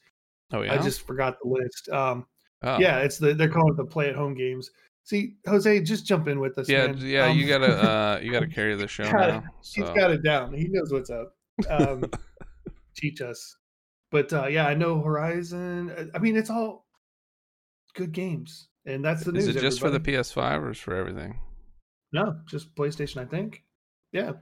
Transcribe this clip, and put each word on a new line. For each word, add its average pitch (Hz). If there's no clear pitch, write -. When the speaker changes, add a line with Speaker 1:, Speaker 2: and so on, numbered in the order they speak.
Speaker 1:
Oh, 113
Speaker 2:
I 101
Speaker 1:
yeah? 139
Speaker 2:
just 139
forgot 127
the 120
list. 127
Um, 131
Speaker 1:
Oh. 127
Speaker 2:
yeah, 170
it's 143
the, 151
they're 156
calling 160
it -
the 127
Play 147
at 135
Home 143
games. 127
See, -
Jose, 208
just 202
jump 160
in 139
with 135
us, 131
Speaker 1:
Yeah, 135
Speaker 2:
man. 135
Speaker 1:
yeah, 135
Speaker 2:
Um, 156
Speaker 1:
you 143
gotta, 135
Speaker 2:
<laughs> 104
Speaker 1:
uh, 107
you 113
gotta 117
carry 107
the 101
show -
Speaker 2:
he's 110
got 190
it. 151
Speaker 1:
now, -
Speaker 2:
He's -
Speaker 1:
so. 170
Speaker 2:
got 185
it 143
down. 139
He 160
knows 180
what's 131
up. 117
Um, 139
Speaker 1:
<laughs> -
Speaker 2:
teach 147
us. -
But, 147
uh, 135
yeah, 151
I 147
know 165
Horizon. 170
I, 160
I -
mean, 220
it's 220
all 220
good 175
games, 165
and 135
that's 160
the 180
Speaker 1:
Is 196
Speaker 2:
news, -
Speaker 1:
it 135
just 127
for -
the 139
Speaker 2:
everybody. 143
Speaker 1:
P 135
S 120
five 135
or 127
is 107
for -
everything? 92
Speaker 2:
No, 190
just -
PlayStation, 147
I 123
think. 196
Yeah, -